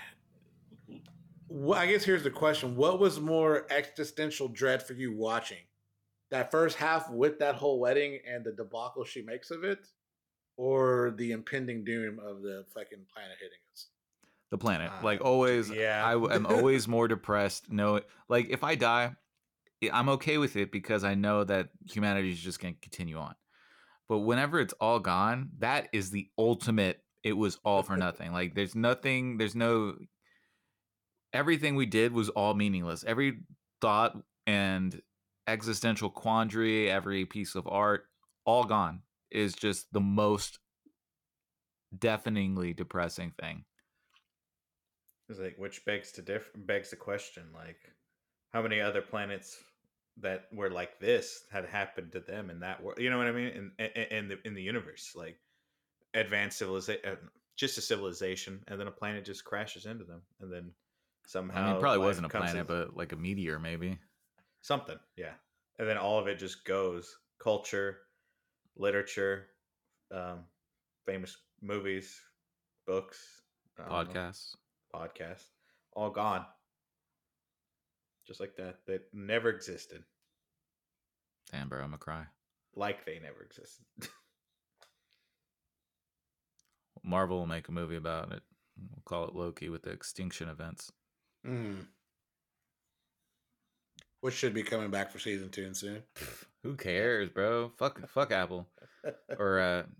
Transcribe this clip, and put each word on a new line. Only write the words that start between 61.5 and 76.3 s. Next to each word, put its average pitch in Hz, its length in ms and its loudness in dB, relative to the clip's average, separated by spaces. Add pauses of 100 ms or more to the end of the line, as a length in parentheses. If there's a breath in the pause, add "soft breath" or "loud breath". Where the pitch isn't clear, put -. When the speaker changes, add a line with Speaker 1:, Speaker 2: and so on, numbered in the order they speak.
Speaker 2:
I 98 60 2
mean, 98 80 2
it 92 40 0
probably 127 180 4
Speaker 3:
life 95 80 4
Speaker 2:
wasn't 87 200 0
a 80 40 -6
Speaker 3:
comes 87 220 -2
Speaker 2:
planet, 87 80 -2
Speaker 3:
in 82 60 -6
Speaker 2:
but, 85 300 -4
like, 85 160 -8
a 80 40 -10
meteor, 85 420 -4
maybe. 85 400 -6 (640)
Speaker 3:
Something, - 360 -4 (180)
yeah. 82 180 -12 (460)
And 110 80 -2
then 107 100 0
all 101 220 2
of 98 80 -2
it 98 100 -2
just 92 260 -10
goes. 92 500 -2 (280)
Culture, 98 560 -2 (800)
literature, 98 720 -2 (640)
um, 90 320 -10 (600)
famous 92 320 -8 (240)
movies, 98 580 -4 (680)
books, - 560 -6 (360)
I 85 40 -16
don't 85 320 -4
know. 90 60 -4
Speaker 2:
Podcasts. - 360 -12 (380)
Speaker 3:
Podcasts. 82 500 -12 (480)
All 104 180 -4
gone. 101 360 -2 (1800)